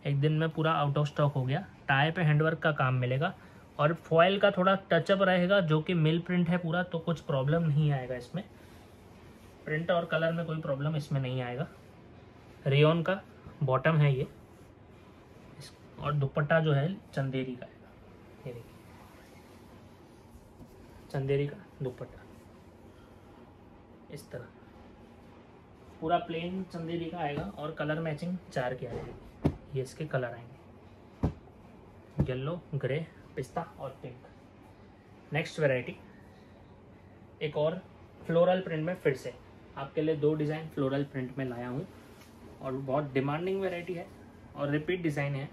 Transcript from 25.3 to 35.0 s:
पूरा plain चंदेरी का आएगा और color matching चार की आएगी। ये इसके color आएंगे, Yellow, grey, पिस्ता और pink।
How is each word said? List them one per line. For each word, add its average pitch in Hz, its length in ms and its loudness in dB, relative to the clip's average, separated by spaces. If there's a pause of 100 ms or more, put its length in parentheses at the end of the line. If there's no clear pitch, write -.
पूरा 165 200 0
plain 175 440 -6
चंदेरी 170 420 -6
का 160 120 -8
आएगा 147 240 -4 (160)
और 151 140 -8
color 151 280 -2
matching 165 360 -4 (160)
चार 127 220 -2
की 123 120 -10
आएगी। 117 260 -10 (600)
ये 131 100 -4
इसके 156 240 -8
color 123 200 -2
आएंगे, - 1000 -10 (960)
Yellow, 143 360 -4 (160)
grey, 147 300 -2 (300)
पिस्ता - 260 -6 (160)
और 135 120 -8 (120)
pink। 123 240 -16 (1040)